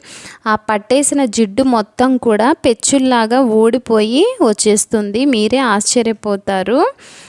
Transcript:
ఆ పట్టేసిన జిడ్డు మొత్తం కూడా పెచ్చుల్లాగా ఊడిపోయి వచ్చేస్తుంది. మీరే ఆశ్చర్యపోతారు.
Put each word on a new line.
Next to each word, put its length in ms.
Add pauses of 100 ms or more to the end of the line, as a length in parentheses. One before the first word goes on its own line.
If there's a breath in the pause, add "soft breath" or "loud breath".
(480 loud breath)
ఆ 80
పట్టేసిన 720
జిడ్డు 380
మొత్తం 540
కూడా 340
పెచ్చుల్లాగా 880
ఊడిపోయి 840 (160)
వచ్చేస్తుంది. 840
మీరే 320
ఆశ్చర్యపోతారు. 1400 (360 loud breath)